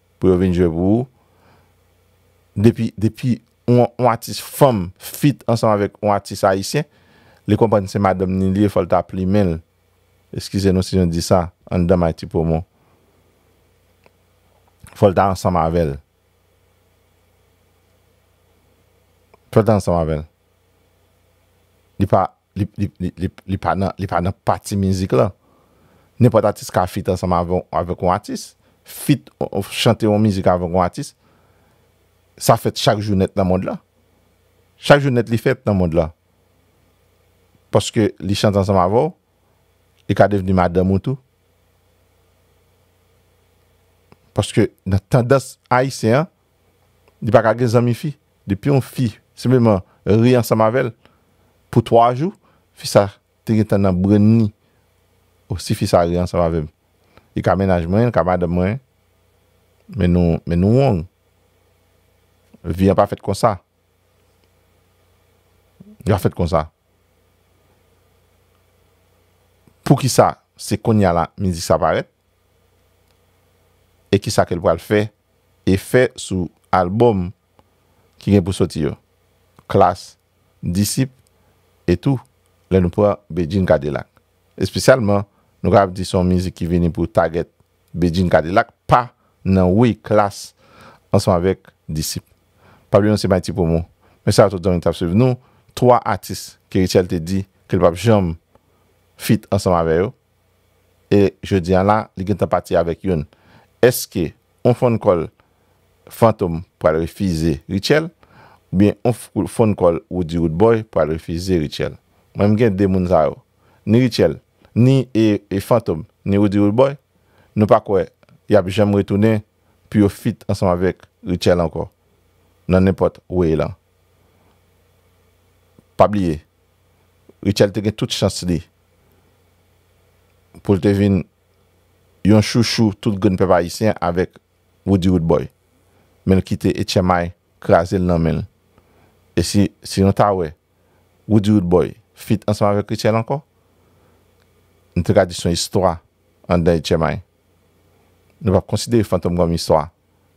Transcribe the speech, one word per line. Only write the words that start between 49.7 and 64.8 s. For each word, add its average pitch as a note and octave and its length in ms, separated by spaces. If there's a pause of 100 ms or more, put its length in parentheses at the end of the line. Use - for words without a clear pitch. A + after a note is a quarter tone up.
ri A2+ 320
ansanm A2 260
avè A#2+ 240
l A#2 60 (760)
pou A#2+ 140
twa A#2 320
jou. E3+ 160 (420)
Fi - 140
sa G2+ 200 (360)
te A2+ 140
gentan G2+ 260
nan F#2 120
brann G2+ 300 (120)
ni. G#2 120 (1000)
Oh, F2 80
si - 160
fi G#2 160
sa F2+ 160
re F2 160
ansanm F2 220
avè E2 180
m, D2+ 60 (640)
li F#2 80
ka F2+ 160
mennaj F2+ 320
mwen, A2 160
li A#2 80
ka E2 120
madanm F2+ 280
mwen, F#2 220 (1200)
men F2+ 160
nou, F2 320
men E2+ 160
nou A2 160
wong. B2 220 (1600)
Vi F2+ 300
an - 20
pa G2+ 160
fèt - 140
konsa, G2+ 320 (2500)